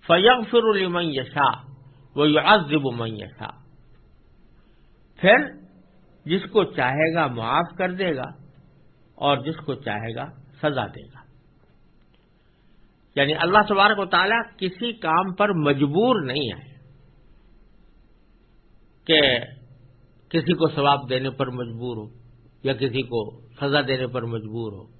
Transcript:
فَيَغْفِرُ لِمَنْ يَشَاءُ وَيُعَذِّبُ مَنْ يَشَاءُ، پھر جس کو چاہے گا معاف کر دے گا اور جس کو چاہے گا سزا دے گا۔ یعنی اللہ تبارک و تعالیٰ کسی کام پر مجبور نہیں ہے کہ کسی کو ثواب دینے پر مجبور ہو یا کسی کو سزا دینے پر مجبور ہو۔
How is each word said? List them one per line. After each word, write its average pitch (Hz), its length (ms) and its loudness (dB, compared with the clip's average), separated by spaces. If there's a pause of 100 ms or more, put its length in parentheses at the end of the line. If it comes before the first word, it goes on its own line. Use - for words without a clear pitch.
فَيَغْفِرُ 220 640 4
لِمَنْ 180 300 0
يَشَاءُ 143 680 -2 (460)
وَيُعَذِّبُ 151 800 4
مَنْ 117 180 -6
يَشَاءُ، 107 420 -12 (1700)
پھر 196 140 8 (880)
جس 170 160 0 (100)
کو 208 120 4
چاہے 147 520 0
گا 156 120 2
معاف 127 500 -4
کر 180 140 -4
دے 180 240 -4
گا 127 140 -8 (840)
اور 139 220 0
جس 143 180 -6
کو 135 200 -8
چاہے 113 400 -8
گا 127 100 -10 (360)
سزا 135 240 -2
دے - 220 -16
گا۔ - 180 -20 (1900)
یعنی 143 180 2
اللہ 170 240 2 (120)
تبارک 202 300 4
و 196 60 -2
تعالیٰ 190 360 0 (160)
کسی 202 360 -6
کام 180 400 -2
پر 202 200 2
مجبور 156 680 2
نہیں 131 340 -4
ہے - 180 -20 (2250)
کہ 143 340 4 (920)
کسی 165 240 0
کو 160 220 2
ثواب 139 340 2
دینے 131 200 -2
پر 131 180 -4
مجبور 120 500 -8
ہو 107 240 -16 (420)
یا 135 100 -2
کسی 127 280 -2
کو 117 400 -6 (200)
سزا 143 260 0
دینے 127 200 -4
پر 120 140 -6
مجبور 113 500 -8
ہو۔ 98 280 -18